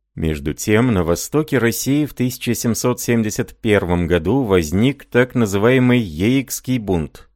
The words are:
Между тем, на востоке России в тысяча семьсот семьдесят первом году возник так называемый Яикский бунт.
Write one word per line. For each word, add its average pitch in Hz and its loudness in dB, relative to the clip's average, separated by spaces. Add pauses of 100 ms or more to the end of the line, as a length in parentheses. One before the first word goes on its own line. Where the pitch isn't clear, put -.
(160)
Между 78 -4
тем, 110 0
на 90 2
востоке 135 -2
России 131 0
в - -14
тысяча 127 -4
семьсот 120 -2
семьдесят 117 -2
первом 90 0
году 87 2
возник 98 0
так 123 0
называемый 123 2
Яикский 117 -2
бунт. 92 -4